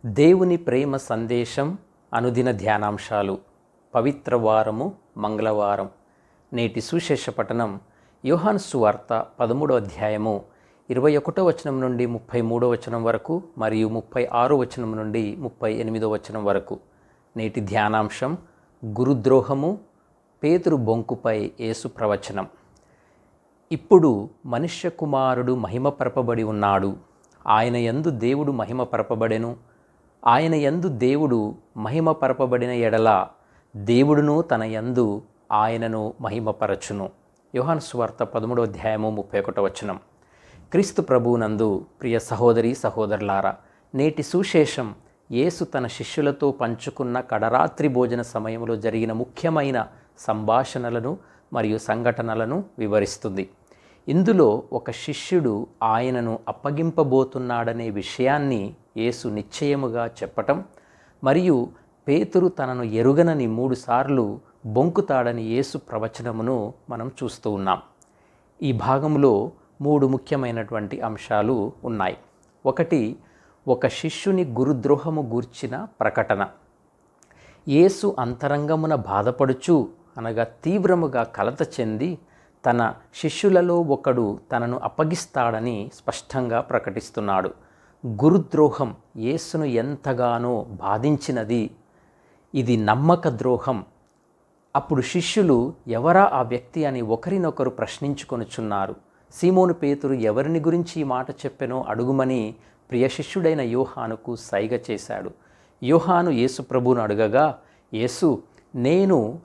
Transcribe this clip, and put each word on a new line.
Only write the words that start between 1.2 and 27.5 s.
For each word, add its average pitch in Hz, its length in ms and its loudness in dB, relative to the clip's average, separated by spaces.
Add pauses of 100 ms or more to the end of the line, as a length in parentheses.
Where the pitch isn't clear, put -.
అనుదిన 123 360 0
ధ్యానాంశాలు. 104 880 -2 (560)
పవిత్ర 127 400 0
వారము 110 580 2 (240)
మంగళవారం. 107 720 -2 (640)
నేటి 117 280 -2
సువిశేష 151 500 -4
పఠనం 117 500 -4 (440)
యోహాను 175 340 2
సువార్త 113 680 0 (140)
పదమూడవ 127 360 2
అధ్యాయము 107 680 -2 (480)
ఇరవై 135 260 2
ఒకటో 170 280 0
వచనం 147 360 0
నుండి 123 260 0
ముప్పై 117 340 -4
మూడో 117 280 0
వచనం 117 360 -2
వరకు 156 380 -2 (160)
మరియు 110 300 0
ముప్పై 113 440 -4
ఆరో 127 240 4
వచనం 120 400 -4
నుండి 107 400 -4
ముప్పై 117 380 -6
ఎనిమిదో 113 360 -2
వచనం 107 340 -6
వరకు. 98 340 0 (580)
నేటి 110 240 -4
ధ్యానాంశం 107 760 0 (480)
గురుద్రోహము, 135 920 2 (680)
పేతురు 170 320 4
బొంకుపై 113 760 -2 (100)
యేసు 113 280 -6
ప్రవచనం. 101 600 -4 (1200)
ఇప్పుడు 151 580 4 (160)
మనుష్య 139 420 -4
కుమారుడు 131 640 0
మహిమపరపబడి 120 880 -2
ఉన్నాడు. 101 540 2 (500)
ఆయన 117 300 4